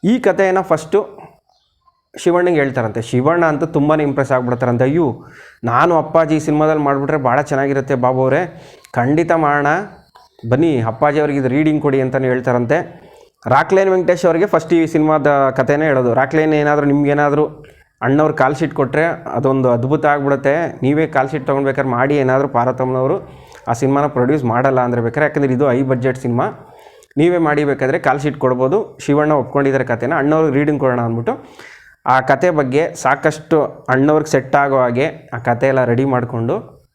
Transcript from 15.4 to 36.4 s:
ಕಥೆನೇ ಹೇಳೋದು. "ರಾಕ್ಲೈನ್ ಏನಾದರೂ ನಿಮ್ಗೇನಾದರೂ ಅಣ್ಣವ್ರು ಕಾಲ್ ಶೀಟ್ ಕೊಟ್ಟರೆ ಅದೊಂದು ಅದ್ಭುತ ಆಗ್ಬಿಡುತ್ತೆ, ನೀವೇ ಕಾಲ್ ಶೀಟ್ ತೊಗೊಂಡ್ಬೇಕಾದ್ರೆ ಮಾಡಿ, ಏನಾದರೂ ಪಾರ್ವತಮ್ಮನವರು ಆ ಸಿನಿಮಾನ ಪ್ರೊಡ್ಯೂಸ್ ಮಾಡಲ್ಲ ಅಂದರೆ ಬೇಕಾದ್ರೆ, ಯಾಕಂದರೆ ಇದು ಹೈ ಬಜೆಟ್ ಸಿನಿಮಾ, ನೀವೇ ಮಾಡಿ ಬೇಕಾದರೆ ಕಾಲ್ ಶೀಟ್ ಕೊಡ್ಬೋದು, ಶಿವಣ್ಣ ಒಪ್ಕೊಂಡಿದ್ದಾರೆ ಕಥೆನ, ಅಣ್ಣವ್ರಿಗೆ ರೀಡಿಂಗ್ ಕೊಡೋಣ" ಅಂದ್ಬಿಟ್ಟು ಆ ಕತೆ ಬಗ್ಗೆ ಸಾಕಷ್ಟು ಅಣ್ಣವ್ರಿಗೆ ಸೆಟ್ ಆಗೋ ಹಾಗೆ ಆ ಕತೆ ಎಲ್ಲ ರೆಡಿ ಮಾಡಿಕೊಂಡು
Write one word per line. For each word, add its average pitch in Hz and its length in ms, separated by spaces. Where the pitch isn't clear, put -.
ಕಥೆನೇ 135 340
ಹೇಳೋದು. 131 300
"ರಾಕ್ಲೈನ್ 156 400
ಏನಾದರೂ 147 320
ನಿಮ್ಗೇನಾದರೂ 143 600
ಅಣ್ಣವ್ರು 151 320
ಕಾಲ್ 139 220
ಶೀಟ್ 151 180
ಕೊಟ್ಟರೆ 143 300
ಅದೊಂದು 131 380
ಅದ್ಭುತ 131 360
ಆಗ್ಬಿಡುತ್ತೆ, 143 760
ನೀವೇ 147 240
ಕಾಲ್ 143 220
ಶೀಟ್ 143 180
ತೊಗೊಂಡ್ಬೇಕಾದ್ರೆ 139 440
ಮಾಡಿ, 131 260
ಏನಾದರೂ 135 320
ಪಾರ್ವತಮ್ಮನವರು 131 840
ಆ 117 40
ಸಿನಿಮಾನ 135 340
ಪ್ರೊಡ್ಯೂಸ್ 131 380
ಮಾಡಲ್ಲ 127 360
ಅಂದರೆ 123 200
ಬೇಕಾದ್ರೆ, 117 240
ಯಾಕಂದರೆ 143 280
ಇದು 135 160
ಹೈ 127 140
ಬಜೆಟ್ 131 360
ಸಿನಿಮಾ, 120 260
ನೀವೇ 175 220
ಮಾಡಿ 147 260
ಬೇಕಾದರೆ 143 340
ಕಾಲ್ 139 220
ಶೀಟ್ 147 180
ಕೊಡ್ಬೋದು, 131 640
ಶಿವಣ್ಣ 151 320
ಒಪ್ಕೊಂಡಿದ್ದಾರೆ 135 520
ಕಥೆನ, 120 300
ಅಣ್ಣವ್ರಿಗೆ 151 400
ರೀಡಿಂಗ್ 147 260
ಕೊಡೋಣ" 127 200
ಅಂದ್ಬಿಟ್ಟು 117 440
ಆ 131 140
ಕತೆ 180 300
ಬಗ್ಗೆ 147 440
ಸಾಕಷ್ಟು 151 680
ಅಣ್ಣವ್ರಿಗೆ 147 680
ಸೆಟ್ 131 260
ಆಗೋ 139 200
ಹಾಗೆ 127 580
ಆ 117 40
ಕತೆ 123 280
ಎಲ್ಲ 131 180
ರೆಡಿ 120 200
ಮಾಡಿಕೊಂಡು 123 800